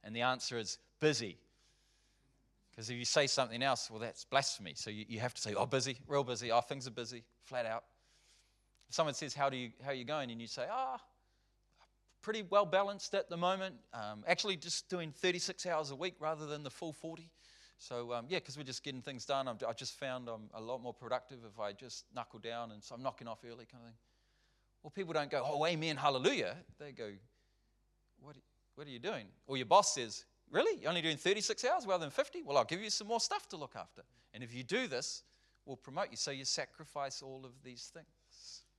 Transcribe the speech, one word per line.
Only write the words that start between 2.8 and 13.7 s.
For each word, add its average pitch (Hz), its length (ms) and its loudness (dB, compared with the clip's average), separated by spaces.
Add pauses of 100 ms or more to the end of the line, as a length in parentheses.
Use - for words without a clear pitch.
if 120 80 -4
you 120 80 -2
say 147 200 6
something 120 360 4
else, 135 280 2
well, 110 100 -6
that's 113 260 -6
blasphemy. 101 480 2
So - 160 -6
you, 107 180 -6
you 113 120 -4
have 123 120 -2
to - 80 -10
say, 104 140 -2
"Oh, 101 100 4
busy, 127 420 0
real 143 180 2
busy. 120 280 -2
Oh, 117 80 8
things 135 260 -6
are 127 40 -6
busy, 117 340 -10 (160)
flat 123 240 -4
out." 113 220 -4 (1040)
If - 40 -10
someone 151 200 2
says, 143 180 -4
"How 139 160 2
do 131 80 0
you, 123 160 -6 (100)
how 139 80 -6
are 139 40 0
you 127 100 -6
going?" 143 260 -2
And 117 120 -8
you 117 40 -8
say, 127 240 -6
"Ah, 262 320 -4 (1160)
pretty 214 220 -4
well 196 240 6
balanced 196 480 2
at - 160 0
the 170 80 -4
moment. 185 420 2 (140)